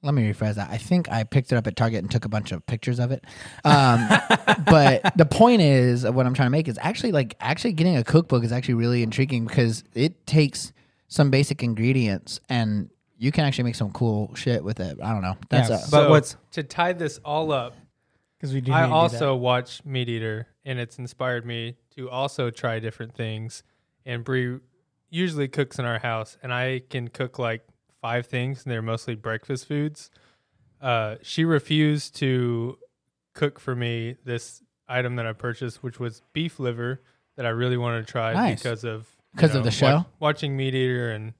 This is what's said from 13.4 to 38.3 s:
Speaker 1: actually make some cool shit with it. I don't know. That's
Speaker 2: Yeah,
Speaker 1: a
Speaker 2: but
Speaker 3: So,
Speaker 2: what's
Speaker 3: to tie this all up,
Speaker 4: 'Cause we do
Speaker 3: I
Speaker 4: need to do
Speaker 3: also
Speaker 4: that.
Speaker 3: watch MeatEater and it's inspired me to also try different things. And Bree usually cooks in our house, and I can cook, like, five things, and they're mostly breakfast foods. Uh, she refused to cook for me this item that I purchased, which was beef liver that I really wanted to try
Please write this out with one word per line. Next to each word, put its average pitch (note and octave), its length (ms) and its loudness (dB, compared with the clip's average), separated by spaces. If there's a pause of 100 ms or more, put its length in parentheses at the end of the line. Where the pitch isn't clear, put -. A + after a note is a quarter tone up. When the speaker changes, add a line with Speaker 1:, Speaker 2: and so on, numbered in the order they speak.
Speaker 1:
actually C3+ 200 0
make A#2 120 -2
some G2+ 160 -4
cool G#2+ 440 -2
shit A#2+ 280 -2
with G#2+ 160 -6
it. E2+ 240 -6
I A2 80 -4
don't G2+ 120 -2
know. F#2 120 -2 (140)
That's A#2 200 2
Speaker 2:
Yeah, A#2 80 0
Speaker 1:
a - 20 -2
Speaker 2:
but - 100 -10
Speaker 3:
So, D3 220 6
Speaker 2:
what's D3+ 260 4 (140)
Speaker 3:
to D#3+ 120 -8
tie F3 300 -2
this D#3 320 -6
all D#3 260 -2
up, B2+ 240 -4 (640)
Speaker 4:
'Cause C3+ 140 -6
we C3+ 80 -2
do B2+ 100 -2
Speaker 3:
I C3+ 100 4
Speaker 4:
need - 20 4
to E3 60 2
do D3+ 40 0
Speaker 3:
also D#3 380 2
Speaker 4:
that. C3 60 0
Speaker 3:
watch B2 460 -2
MeatEater A#2 640 -6 (180)
and C3 140 -8
it's A#2+ 220 -10
inspired B2+ 440 -6
me A#2 320 -10 (200)
to B2+ 120 -12
also B2+ 440 -4
try A#2 260 -4
different A2+ 380 -10
things. A2 480 -10 (420)
And A#2+ 180 -8
Bree B2+ 360 -2 (500)
usually D#3+ 380 -2
cooks C3+ 320 -6
in B2+ 60 -4
our A#2 120 -4
house, A2+ 460 -6
and B2+ 100 -8
I B2+ 340 -4
can B2 200 -8
cook, B2 320 -10
like, A#2 240 -4 (360)
five A#2+ 280 -4
things, B2+ 360 -6
and B2+ 80 -8
they're A2+ 120 -4
mostly A2+ 320 -6
breakfast A2+ 520 -8
foods. D3+ 440 -6 (680)
Uh, A2+ 440 -2
she - 220 -2
refused D3+ 720 0
to B2 600 -2 (560)
cook C#3+ 260 -4
for B2+ 160 -6
me A#2 480 -6
this - 380 -8 (260)
item B2 280 -4
that A#2 100 -4
I A2+ 80 -6
purchased, A#2+ 480 -8
which B2 180 -10
was A#2+ 220 -8 (100)
beef D#3 280 -6
liver A#2+ 420 -6 (360)
that B2 100 -6
I - 20 0
really B2 280 0
wanted A#2 280 -4
to - 60 -20
try A2+ 220 -2